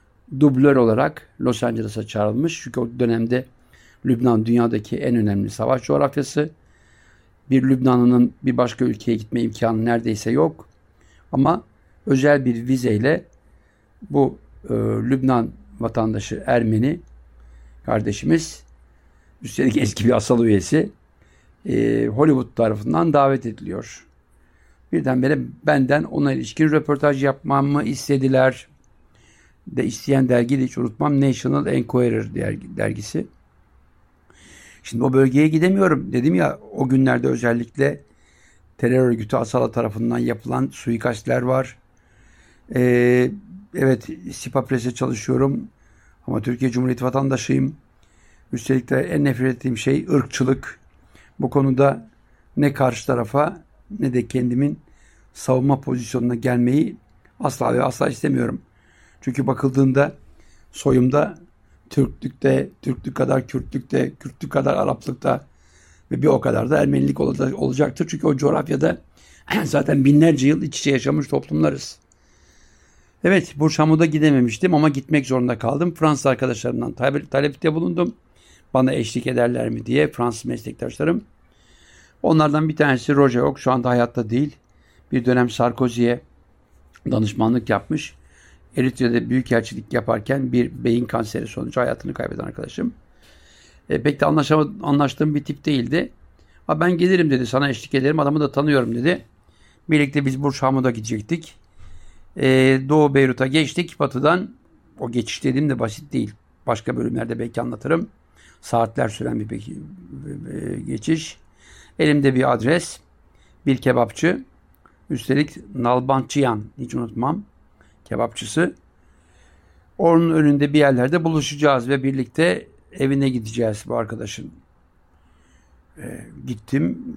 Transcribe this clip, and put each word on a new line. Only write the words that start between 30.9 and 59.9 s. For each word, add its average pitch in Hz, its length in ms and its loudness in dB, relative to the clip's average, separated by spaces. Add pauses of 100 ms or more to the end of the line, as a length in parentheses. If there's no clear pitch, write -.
National 139 460 0
Enquirer 120 680 0
der-, 107 420 -6
dergisi. 107 500 -4 (1600)
Şimdi 117 200 -4
o 131 100 2
bölgeye 135 340 6
gidemiyorum. 160 640 2
Dedim 131 220 2
ya, 156 240 0 (140)
o 135 160 -2
günlerde 131 380 2
özellikle 120 720 -2 (760)
terör 127 300 2
örgütü 113 280 -2
Asala 123 360 0
tarafından 117 460 -2
yapılan 123 540 -4
suikastler 123 680 -4
var. 131 360 -2 (960)
Ee, 123 560 4 (440)
evet, 135 320 0 (240)
Sipa 131 340 -4
Press'e 123 280 -2
çalışıyorum 127 760 -2 (600)
ama 107 140 -4
Türkiye 120 300 -2
Cumhuriyeti 127 340 -2
vatandaşıyım. 135 680 -2 (800)
Üstelik 127 360 -2
de 131 120 2
en 147 220 0
nefret 127 320 0
ettiğim 123 220 -4
şey 151 340 0
ırkçılık. 131 680 0 (600)
Bu 127 100 -2
konuda 135 600 2 (480)
ne 143 160 2
karşı 127 340 -2
tarafa 135 540 -2 (380)
ne 131 140 -2
de 120 140 0
kendimin 127 520 -2 (540)
savunma 131 480 0
pozisyonuna 123 540 -4
gelmeyi 123 640 0 (420)
asla 123 340 -2
ve 123 100 2
asla 135 260 -2
istemiyorum. 123 520 -2 (600)
Çünkü 131 260 -4
bakıldığında 135 680 2 (560)